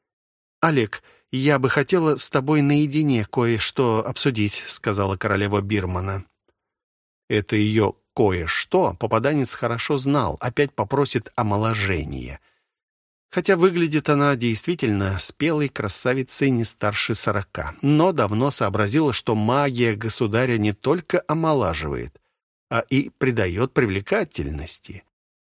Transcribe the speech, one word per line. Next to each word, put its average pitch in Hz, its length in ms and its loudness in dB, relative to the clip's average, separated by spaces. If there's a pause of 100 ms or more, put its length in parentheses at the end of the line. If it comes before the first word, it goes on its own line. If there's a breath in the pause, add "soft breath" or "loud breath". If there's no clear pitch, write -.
(600)
«Олег, 139 400 2 (300 soft breath)
я 139 260 2
бы 131 140 2
хотела 156 460 2
с - 120 -6
тобой 147 320 2
наедине 143 640 2
кое-что 117 800 0
обсудить», 110 600 -2
сказала 98 500 -2
королева 101 440 0
Бирмана. 95 640 -4 (1040)
Это 110 280 0
её 107 400 2 (200)
кое-что 98 840 0
попаданец 117 540 0
хорошо 120 440 -4
знал, 131 420 0
опять - 340 -2
попросит 135 640 -2
омоложения. 95 1040 -2 (920)
Хотя 185 260 2
выглядит 165 520 2
она 143 260 4
действительно 110 840 0
спелой 151 480 -2
красавицей 131 840 -2
не 117 120 2
старше 107 520 -2
сорока, - 640 -4
но 151 320 4
давно 120 380 0
сообразила, 113 600 0
что - 240 -2
магия 120 600 0
государя 113 640 0
не 104 140 2
только 165 560 -2
омолаживает, 85 920 -2 (480)
а 117 100 -2
и 135 300 0
придаёт 113 640 -2
привлекательности. 98 1300 -4 (560)